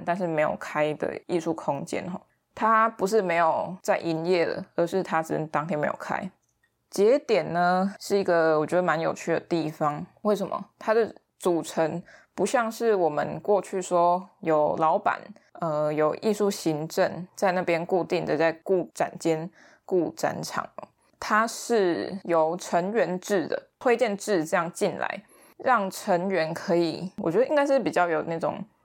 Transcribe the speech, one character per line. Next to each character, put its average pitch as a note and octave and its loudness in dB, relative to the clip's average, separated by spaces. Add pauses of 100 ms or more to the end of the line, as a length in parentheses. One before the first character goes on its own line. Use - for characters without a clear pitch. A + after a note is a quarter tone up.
但 F3 0
是 F#3+ -2
没 D#3+ 0
有 D3+ 0
开 D3+ -2
的 - -6
艺 F3 -2
术 E3 -2
空 F3+ -4
间 - -8
吼。 F#3 -10 (340)
它 A3 4
不 A3+ -4
是 G#3+ 4
没 F3 0
有 D#3+ 2
在 G3 2
营 D#3+ -2
业 F3 2
了， B2+ -4 (100)
而 E3+ 2
是 F#3 0
它 D#3+ 0
只 D#3+ -4
是 D#3 -2
当 D#3 -2
天 D3+ -2
没 D3 0
有 - -2
开。 - -4 (640)
节 A3+ 4
点 D#3+ 0
呢， F3+ 2
是 - 0
一 G3 2
个 E3 4
我 D3+ 2
觉 D3+ -2
得 F3+ 4
蛮 E3 0
有 D#3+ -2
趣 - -4
的 D3+ 0
地 D#3+ -2
方。 D#3 -4 (200)
为 G3 2
什 F#3+ -4
么？ - -8 (140)
它 - -2
的 A3 2 (240)
组 E3+ 2
成 E3 -2 (320)
不 F#3+ 0
像 A3+ 0
是 A3+ 2
我 F3+ 2
们 D3+ -2
过 G3 2
去 F#3+ -6
说 F3+ 2 (120)
有 D#3 2
老 D#3+ 4
板， - 0 (400)
呃， D3+ -2
有 D3+ 2
艺 G#3+ 0
术 G3+ 0
行 D#3 -2
政 F3+ -2
在 F#3+ 2
那 F3+ 0
边 E3+ 0
固 F3 0
定 E3 -2
的 D#3 0
在 D#3+ 2
顾 E3+ -2
展 - -2
间、 E3 -2 (380)
顾 F3+ 0
展 - -2
场 - -6 (100)
哦。 - -14 (320)
它 A3 2
是 G3 0
由 E3 2
成 F#3 -2
员 F#3 0
制 F#3 0
的 - -6
推 A#3+ 2
荐 G#3+ 0
制 F#3 0
这 F3 0
样 E3+ -2
进 - -2
来， C2 -6 (340)
让 G#3+ 0
成 F#3 0
员 E3 0
可 E3+ -2
以， E3+ -2
我 - -2
觉 E3+ 0
得 C4 4
应 - -2
该 C#4+ 4
是 C4+ 4
比 G3+ 0
较 F3 2
有 D#3+ 0
那 E3 -6
种 D#3 -4 (220)